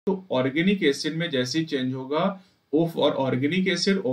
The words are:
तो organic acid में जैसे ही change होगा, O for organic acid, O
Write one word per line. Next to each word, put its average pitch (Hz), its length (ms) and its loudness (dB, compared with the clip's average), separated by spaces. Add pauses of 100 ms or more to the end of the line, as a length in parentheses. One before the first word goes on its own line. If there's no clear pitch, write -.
तो 190 240 -2
organic 156 520 2
acid 151 340 0
में 165 140 -4
जैसे 127 280 -2
ही 160 60 0
change 131 300 -4
होगा, 151 480 -2 (300)
O 151 140 4
for 151 260 0
organic 139 560 0
acid, 180 280 2
O 131 160 -2